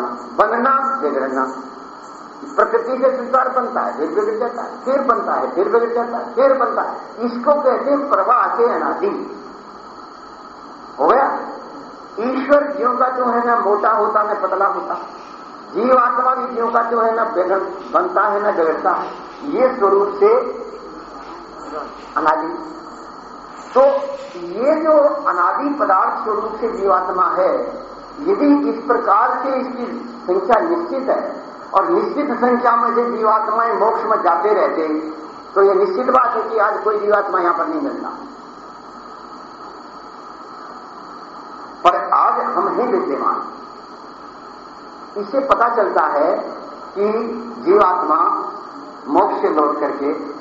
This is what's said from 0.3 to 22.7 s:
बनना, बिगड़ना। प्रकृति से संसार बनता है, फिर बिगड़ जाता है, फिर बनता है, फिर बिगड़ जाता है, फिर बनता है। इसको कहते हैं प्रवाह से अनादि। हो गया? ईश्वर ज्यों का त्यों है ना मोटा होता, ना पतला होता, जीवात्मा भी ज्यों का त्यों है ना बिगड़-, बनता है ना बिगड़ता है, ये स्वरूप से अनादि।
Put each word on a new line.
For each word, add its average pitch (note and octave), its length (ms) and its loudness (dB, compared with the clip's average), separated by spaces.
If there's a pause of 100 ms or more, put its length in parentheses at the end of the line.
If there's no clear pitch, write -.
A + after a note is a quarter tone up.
बनना, A#3+ 640 2
बिगड़ना। C3+ 420 0 (1120)
प्रकृति - 480 0
से - 140 4
संसार C4 320 0
बनता A#3+ 320 -2
है, G#2 160 -4
फिर D#3 120 -2
बिगड़ G#3+ 300 0
जाता - 220 -4
है, - 240 -10
फिर C#4 160 2
बनता F#3 320 2
है, B2+ 180 0
फिर G3 180 2
बिगड़ A#3 240 4
जाता A#3 240 -2
है, - 160 -6
फिर C4 200 6
बनता A#3 280 0
है। - 160 -4 (220)
इसको A#3+ 420 2
कहते C4 300 2
हैं C#4 180 0
प्रवाह G3 480 2
से A#3 160 4
अनादि। - 720 -4 (1600)
हो C#3+ 80 4
गया? B3 320 4 (800)
ईश्वर C4 580 2
ज्यों A#3+ 160 2
का B3+ 160 2
त्यों B3+ 220 0
है A#3+ 160 2
ना A#3+ 80 4
मोटा G#3 360 2
होता, G#3+ 320 2
ना G#3 100 0
पतला F#3+ 320 0
होता, F3 280 -2 (800)
जीवात्मा B3 640 4
भी B3 200 -4
ज्यों A#3 160 0
का A#3 120 4
त्यों A3+ 220 2
है A3+ 100 2
ना A3+ 80 2
बिगड़-, F#3 680 -2
बनता F3+ 280 2
है G3+ 220 2
ना G#3 80 2
बिगड़ता E3+ 400 2
है, E3+ 200 -2 (320)
ये B3+ 340 2
स्वरूप G3 420 4
से A3 200 8 (1800)
अनादि। D#3 600 -2 (1000)